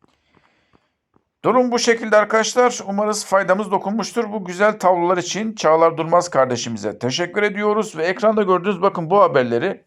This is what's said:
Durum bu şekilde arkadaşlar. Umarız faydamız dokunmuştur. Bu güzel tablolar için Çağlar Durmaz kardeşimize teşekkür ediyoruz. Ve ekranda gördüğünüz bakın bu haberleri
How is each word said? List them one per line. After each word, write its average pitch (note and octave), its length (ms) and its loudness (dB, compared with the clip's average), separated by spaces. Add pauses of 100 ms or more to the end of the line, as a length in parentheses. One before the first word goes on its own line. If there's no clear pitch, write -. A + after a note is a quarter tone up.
(1400)
Durum A#3+ 280 2
bu A#3+ 80 0
şekilde A3+ 380 2
arkadaşlar. A3 720 2
Umarız G#3 380 -2
faydamız F#3+ 460 0
dokunmuştur. G3+ 600 -4
Bu G#3 140 -8
güzel G#3 340 0
tablolar F3+ 380 2
için G#3+ 380 -6
Çağlar D#3+ 420 4
Durmaz E3+ 320 0
kardeşimize A#2 680 -2
teşekkür F3 440 -2
ediyoruz. G#3 540 -2
Ve D#3+ 60 -4
ekranda G#3 400 0
gördüğünüz F#3 380 0
bakın F3+ 280 -2
bu G3+ 120 4
haberleri C#3 640 0